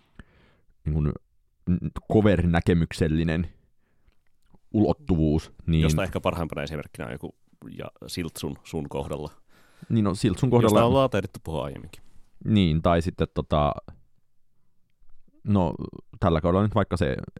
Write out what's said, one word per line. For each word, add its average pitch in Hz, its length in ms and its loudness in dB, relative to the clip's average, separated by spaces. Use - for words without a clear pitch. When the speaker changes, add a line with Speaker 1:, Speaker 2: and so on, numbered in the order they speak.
Speaker 1:
niinku 76 160 -2
n-, 73 100 0
cover-näkemyksellinen 85 1300 2
ulottuvuus, 80 800 2
niin 80 160 2
Speaker 2:
Josta 78 220 2
ehkä 90 160 -6
parhaimpana 82 440 -4
esimerkkinä 73 420 -10
on 57 60 -12
joku - 240 -12
ja 80 80 -10
Siltsun 80 560 -8
sun 76 260 -8
kohdalla. 73 420 -8
Speaker 1:
Niin, 110 140 2
no, 98 120 0
Siltsun 117 340 0
kohdalla 117 300 6
Speaker 2:
Josta 117 60 6
ollaan 135 240 2
taidettu 101 340 -4
puhua 73 220 -6
aiemminkin. - 380 -14
Speaker 1:
Niin, 87 360 4
tai 85 200 4
sitten 90 320 -2
tota, 73 380 0
no, 95 300 0
tällä 82 220 2
kaudella 90 220 2
nyt 107 120 -2
vaikka 95 220 0
se 71 200 0